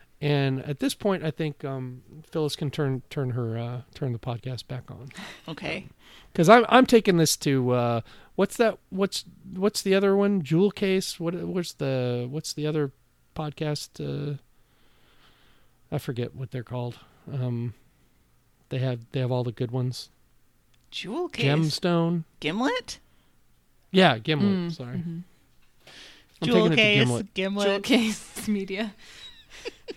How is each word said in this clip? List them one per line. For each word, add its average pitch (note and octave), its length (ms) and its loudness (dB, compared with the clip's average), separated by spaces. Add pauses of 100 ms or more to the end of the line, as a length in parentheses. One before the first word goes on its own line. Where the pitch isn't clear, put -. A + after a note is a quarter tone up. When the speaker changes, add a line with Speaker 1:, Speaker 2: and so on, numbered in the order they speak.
(220)
Speaker 1:
And C#3 440 2
at D3 140 -6
this C4+ 140 0
point, F#3+ 300 -2
I D#3 80 -2
think, D3+ 340 -6
um, C3 360 -8 (280)
Phyllis D#3 280 -2
can C#3+ 140 -2
turn, C3+ 380 -2
turn C3 220 -4
her, A#2 260 -4
uh, A#2+ 240 -6 (120)
turn C3 200 -4
the A2+ 60 -6
podcast A#2+ 480 -8
back C3 220 -10
on. A#2 200 -16 (380)
Speaker 2:
Okay. D#3 300 -8 (100)
Speaker 1:
Um, - 20 -20 (440)
'cause E3+ 160 6
I'm, A3+ 200 10
I'm B3+ 160 8
taking G#3+ 320 6
this D#3+ 200 4
to, C3 340 2
uh, A#2+ 300 2 (340)
what's - 220 0
that? A3+ 200 2 (120)
What's, F#3+ 340 -4 (300)
what's F#3 280 -2
the F#3+ 140 2
other G3 220 4
one? G3+ 240 4
Jewel E3 300 4
Case? F#3+ 480 -2
What, E3+ 160 -4
what's E3+ 380 -6
the, B2 560 -2
what's D3+ 240 -8
the D3+ 140 -4
other D3 240 -2 (440)
podcast? D3+ 680 -6
Uh, C#3+ 360 -6 (1500)
I D#3 60 -2
forget A#2+ 380 -6
what C3 160 -10
they're B2+ 120 -8
called. A#2+ 340 -8 (340)
Um, A#2+ 420 -4 (960)
they C3+ 100 -4
have, B2 320 -4
they C3+ 100 -4
have B2 100 0
all B2 140 0
the B2 80 -2
good A#2+ 180 -4
ones. B2+ 380 -4 (840)
Speaker 2:
Jewel D4 360 -6
Case? - 180 -4
Speaker 1:
Gemstone. E3 800 2 (160)
Speaker 2:
Gimlet? B3 600 -4 (920)
Speaker 1:
Yeah, F3+ 260 6
Gimlet. D#3 300 0
Speaker 3:
Mm, F3+ 280 0
Speaker 1:
Sorry. B2 220 -10
Speaker 3:
mm-hmm. E3+ 200 -8 (1200)
Speaker 1:
I'm E3 60 -2
Speaker 2:
Jewel F3 220 6
Speaker 1:
taking - 20 4
it D#3 40 2
to - 60 -
Speaker 2:
Case, G#3 180 6
Speaker 1:
Gimlet. B2 340 2
Speaker 2:
Gimlet. G3 340 -2
Speaker 3:
Jewel G3 140 2
Case A3+ 680 0
<laughs> - 0 -
Media. G3+ 460 -4 (1040)